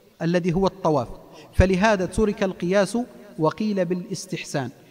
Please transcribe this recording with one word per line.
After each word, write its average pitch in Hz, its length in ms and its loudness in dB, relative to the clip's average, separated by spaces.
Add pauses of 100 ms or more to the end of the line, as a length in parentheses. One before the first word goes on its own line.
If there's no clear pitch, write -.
(220)
الذي 170 320 0
هو 190 140 2
الطواف، 151 400 0 (460)
فلهذا 196 520 4
ترك 214 380 0
القياس 190 540 0 (420)
وقيل 190 460 0
بالاستحسان". 170 840 -6 (220)